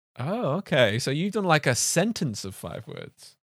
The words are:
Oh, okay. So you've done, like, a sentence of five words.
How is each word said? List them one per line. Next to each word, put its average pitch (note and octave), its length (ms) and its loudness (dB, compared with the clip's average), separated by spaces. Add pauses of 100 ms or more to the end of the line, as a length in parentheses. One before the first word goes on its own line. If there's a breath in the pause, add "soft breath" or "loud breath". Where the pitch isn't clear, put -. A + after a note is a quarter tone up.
(180)
Oh, E3 400 -2
okay. A#2+ 420 4
So C3+ 120 -2
you've F3+ 220 -2
done, G#3 100 0
like, D#3 240 4
a B2 80 4
sentence E3+ 720 0
of F#2+ 100 -10
five - 320 -10
words. - 480 -14 (140)